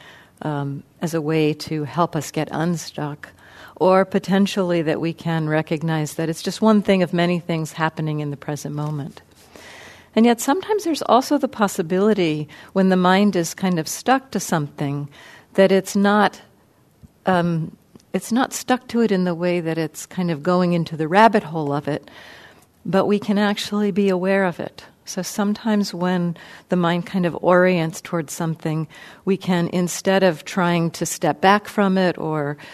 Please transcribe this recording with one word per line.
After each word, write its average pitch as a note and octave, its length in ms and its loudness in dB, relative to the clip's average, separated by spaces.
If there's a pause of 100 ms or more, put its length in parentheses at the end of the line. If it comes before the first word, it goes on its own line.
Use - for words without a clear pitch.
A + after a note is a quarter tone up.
(420)
um, C#3+ 400 -6 (180)
as E3 140 -4
a E3 60 -2
way D#3 340 2
to D3+ 300 -6
help D#3+ 320 0
us C#3+ 160 -6
get D#3 180 -4
unstuck, D3+ 800 -6 (460)
or F#3 280 4
potentially F#3+ 760 0
that D3+ 180 -2
we E3 120 -2
can E3 360 -2
recognize D#3 680 -2
that E3 140 -4
it's D#3+ 140 -6
just F#3+ 200 -6
one G#3+ 200 6
thing F#3+ 200 2
of E3 100 -2
many F3 260 2
things D#3+ 340 -4
happening D#3 460 -2
in D3+ 120 -6
the C#3+ 60 -8
present C#3+ 380 -8
moment. D3 480 -8 (960)
And A3 100 6
yet A#3 140 2
sometimes F#4+ 440 -2
there's D#4+ 180 -2
also C4 360 2
the C4+ 100 -2
possibility F#3 1000 0 (240)
when F#3+ 160 2
the F#3 80 4
mind F#3 380 4
is E3+ 200 -2
kind F3+ 260 0
of - 80 -6
stuck C4 420 -2
to - 80 -4
something C#3+ 720 -4 (460)
that F#3+ 180 6
it's F#3+ 240 0
not, G3+ 440 2 (840)
um, E3+ 500 0 (360)
it's - 180 -6
not B3+ 220 0
stuck - 360 -4
to A#3 120 0
it A3 100 2
in F#3 140 0
the F3+ 100 0
way F3 260 0
that D#3+ 160 -4
it's D#3+ 300 -6
kind F3+ 240 -2
of C#3+ 120 -4
going F3+ 300 2
into E3+ 240 -2
the D#3 120 -2
rabbit G#3 340 6
hole D#3 300 -4
of D3 160 -4
it, - 200 -4 (760)
but F#3+ 200 2
we G3+ 120 2
can G3+ 200 -2
actually G#3 520 0
be G3 180 0
aware F#3+ 360 2
of F3 160 -2
it. - 240 -12 (200)
So - 160 -10
sometimes G#3 720 -2
when F3 440 -2 (320)
the F#3 80 0
mind F3 300 0
kind F3+ 200 -2
of D3+ 160 -2
orients F3+ 580 4
towards D#3+ 320 -6
something, D#3+ 540 -4 (380)
we F#3+ 120 2
can, F3+ 320 0
instead F#3 540 0
of F3 220 2
trying E3+ 480 0
to - 120 -8
step D#3 360 -2
back G3+ 260 4
from F#3+ 320 0
it F3+ 180 2
or, D3 400 -4 (180)